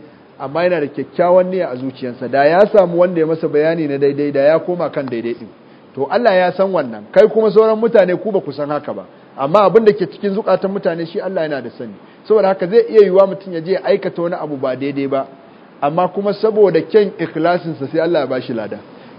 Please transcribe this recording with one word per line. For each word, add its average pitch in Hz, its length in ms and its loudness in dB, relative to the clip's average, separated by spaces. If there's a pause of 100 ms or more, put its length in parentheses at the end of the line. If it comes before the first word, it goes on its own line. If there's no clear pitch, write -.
(380)
amma 139 260 -4
yana 180 160 0
da 147 60 -2
kyakkyawan 175 640 2
niyya 175 200 -4
a 127 60 -8
zuciyarsa. 127 520 -10
Da 135 160 2
ya 180 220 4
samu 180 340 2
wanda 175 200 0
ya 156 60 0
masa 160 220 -2
bayani 156 400 0
na 139 100 -4
daidai, 143 340 0
da 135 80 0
ya 151 180 4
koma 165 320 -4
kan 143 160 -6
daidai 117 280 -6
ɗin. 113 140 -14 (460)
To 131 160 -6
Allah 214 240 2
ya 180 180 2
san 196 200 0
wannan, 117 400 -4
kai 202 160 6
kuma 214 220 0
sauran 220 300 4
mutane 202 400 2
ku 214 100 -6
ba 190 100 0
ku 143 120 -8
san 147 160 -8
haka 147 240 -6
ba. 98 120 -12 (340)
Amma 160 260 2
abin 202 200 4
da 208 80 6
ke 208 140 -6
cikin 196 280 -6
zukatan 190 360 0
mutane 170 360 -4
shi 190 140 -10
Allah 185 280 -4
yana 139 140 -6
da 117 80 -12
sani. 113 240 -14 (340)
Saboda 208 200 4
haka 190 180 0
zai 220 240 4
iya 214 180 8
yiwuwa 190 180 6
mutum 185 280 -8
ya 165 60 -6
je 165 120 -4
ya 180 120 -2
aikata 190 380 -2
wani 175 120 -4
abu 156 220 -6
ba 131 200 -4
daidai 139 320 -4
ba, 135 180 -2 (540)
amma 160 280 0
kuma 202 260 -4
saboda 208 480 2
kyan 208 360 2
ikhlasinsa 156 680 -4
sai 156 120 -4
Allah 165 200 0
ya 135 60 -2
ba 131 140 -4
shi 127 120 -8
lada. 107 260 -8 (400)